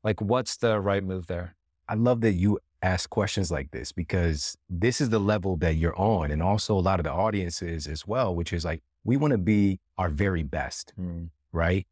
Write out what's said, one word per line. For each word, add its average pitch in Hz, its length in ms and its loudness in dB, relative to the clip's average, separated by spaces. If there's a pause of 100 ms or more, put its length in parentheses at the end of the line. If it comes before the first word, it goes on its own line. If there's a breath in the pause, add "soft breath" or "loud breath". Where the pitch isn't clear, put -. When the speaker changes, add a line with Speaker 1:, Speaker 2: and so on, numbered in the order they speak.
Speaker 1:
Like, 107 160 0
what's 113 380 0
the 110 200 2
right 98 240 2
move 92 240 -6
there? 87 300 -8 (320)
Speaker 2:
I 113 60 -4
love 117 260 4
that 110 140 4
you 95 240 4 (260)
ask 92 240 0
questions 95 420 -2
like 71 200 -4
this - 220 -10
because 85 640 -2 (120)
this 95 320 0
is 123 80 2
the 110 100 2
level 98 380 0
that 78 200 2
you're 82 220 0
on. 92 320 2
And 78 120 -2
also 101 340 2
a 90 120 2
lot 95 120 2
of 78 40 -2
the 78 80 -2
audiences 87 720 -2
as 76 200 -8
well, 107 280 -2
which 85 180 -4
is 85 120 -4
like, 82 180 -4 (220)
we 120 120 2
wanna 139 220 2
be 101 420 2 (180)
our 90 120 0
very 87 320 0
best, 69 580 -6
Speaker 1:
Mm. 85 300 -8 (220)
Speaker 2:
right? 87 400 0